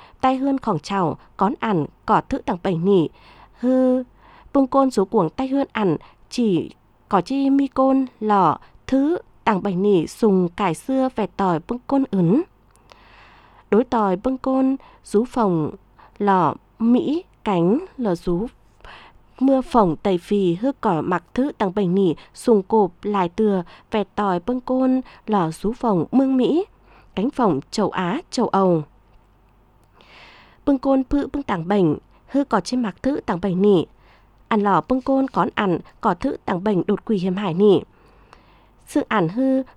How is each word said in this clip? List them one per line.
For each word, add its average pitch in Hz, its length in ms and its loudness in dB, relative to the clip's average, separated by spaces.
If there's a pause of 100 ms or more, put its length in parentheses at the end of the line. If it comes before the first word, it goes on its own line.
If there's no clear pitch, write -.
(200)
tay 262 160 2
hươn 269 220 -2
khòng 196 200 -2
chảo, 180 400 -2 (180)
cón 208 240 0
ản, 185 260 0 (200)
cỏ 196 220 4
thứ 277 100 -4
tặng 190 240 -6
bệnh 170 220 -2
nỉ, 190 240 4 (520)
hư 254 420 2 (500)
bưng 269 140 2
côn 269 240 2
rú 196 140 0
cuồng 185 260 0
tay 262 180 -6
hươn 269 240 -2
ản, 190 240 0 (340)
chỉ 190 400 0 (380)
có 196 120 2
chi 269 300 -2
mi 277 160 2
côn, 262 400 0 (140)
lọ, 196 380 2 (280)
thứ 277 320 0 (260)
tặng 202 180 0
bệnh 185 200 -2
nỉ, 202 240 2
sùng 190 420 2
cải 175 260 -2
xưa, 262 420 -2
vẹt 202 200 -4
tỏi 185 320 0
bưng 240 180 -6
côn 269 240 0
ấn. 190 320 2 (1300)
Đối 208 140 4
tỏi 202 320 0
bưng 262 220 -4
côn, 262 380 -2 (280)
rú 214 200 0
phòng, 175 460 -2 (480)
lọ, 185 360 2 (240)
mỹ, 247 460 0 (200)
cánh, 190 340 2 (180)
lọ 214 180 -2
rú, 180 320 -4 (920)
mưa 262 200 2
phồng 214 360 2
tẩy 190 220 -2
phì, 185 360 0
hư 240 260 -2
cỏ 170 240 0
mặc 175 200 -4 (100)
thứ 277 240 -2
tặng 196 160 -2
bệnh 190 200 0
nỉ, 190 200 2 (200)
sùng 214 280 2
cộp, 208 280 2 (120)
lại 196 260 -2
từa, 196 340 0 (280)
vẹt 208 240 -4
tỏi 190 320 -2
bưng 247 140 -4
côn, 262 400 0 (260)
lọ 190 240 0
rú 196 220 -4
phòng, 202 400 0
mương 269 240 2
mỹ, 254 280 0 (500)
cánh 214 160 -2
phồng, 185 300 0 (100)
châu 208 200 -2
Á, 185 300 -4 (100)
châu 226 180 -2
Âu. 180 340 2 (1800)
Bưng 277 120 2
côn 269 260 0
phự 285 280 -2
bưng 285 100 -6
tặng 170 260 -6
bệnh, 185 300 2 (300)
hư 277 160 0
cỏ 220 160 0
trên 254 220 -4
mặc 202 200 -6
thứ 277 240 -2
tặng 180 140 -4
bệnh 185 220 -2
nỉ. 202 220 4 (640)
Ăn 220 120 0
lò 196 280 2
bưng 262 120 0
côn 269 280 0
cón 190 260 -2
ăn, 185 240 0 (220)
cỏ 196 140 0
thứ 269 300 -6
tặng 185 200 -4
bệnh 202 220 0
đột 202 180 -2
quỷ 214 140 -2
hiểm 185 180 -2
hải 196 180 -4
nỉ. 190 260 6 (1080)
Sự - 220 -2
ản 190 200 0
hư, 262 340 0 (140)